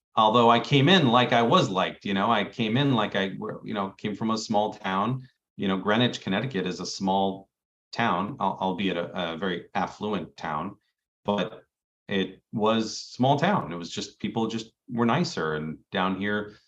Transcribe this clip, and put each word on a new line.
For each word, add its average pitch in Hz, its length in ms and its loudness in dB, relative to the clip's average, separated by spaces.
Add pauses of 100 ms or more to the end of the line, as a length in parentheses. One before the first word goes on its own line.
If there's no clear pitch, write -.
(180)
although 113 320 6
I 117 100 6
came 139 300 4
in 175 180 6
like 120 240 4
I 120 120 4
was 156 260 4
liked, 90 340 -2
you 104 100 -2
know, 101 160 2
I 107 140 2
came 110 320 -4
in 139 180 2
like 104 220 0
I, 98 160 0 (320)
you 104 100 -10
know, 98 240 -4
came 104 180 -6
from 113 160 -2
a 110 60 0
small 104 360 -2
town. 104 500 -2 (320)
You 98 140 -2
know, 95 80 0
Greenwich, 110 440 0
Connecticut 95 460 -2
is 90 140 -8
a 85 40 -8
small 98 640 -2 (460)
town, 104 480 -2
al-, 98 180 -2
albeit 92 380 -2
a, 85 360 -6
a 82 40 -8
very 87 380 -6
affluent 95 600 -6
town, 80 400 -8 (480)
but 98 380 -2 (480)
it 98 320 -2 (100)
was 110 460 0
small 135 420 0
town. 165 320 0
It 87 60 -8
was 85 120 -10
just, - 300 -10
people 110 280 -4
just 113 240 -6 (200)
were 120 140 0
nicer. 135 500 0
And 78 240 -8 (120)
down 95 280 -2
here, 104 380 -4 (100)